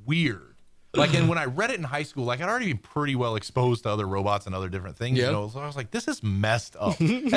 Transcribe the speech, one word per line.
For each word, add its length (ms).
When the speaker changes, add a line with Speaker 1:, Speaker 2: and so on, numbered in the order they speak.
Speaker 1:
weird. 420
Like, 200
and 160
when 80
I 80
read 260
it 60
in 80
high 180
school, 220
like, 160
I'd 80
already 180
been 100
pretty 380
well 220
exposed 460
to 60
other 160
robots 400
and 80
other 140
different 300
things, 200
Speaker 2:
Yeah. 100
Speaker 1:
you 40
know, 160
so 120
I 60
was 120
like, 140
"This 180
is 120
messed 540
Speaker 2:
<laughs> 40
Speaker 1:
up." 200
And 380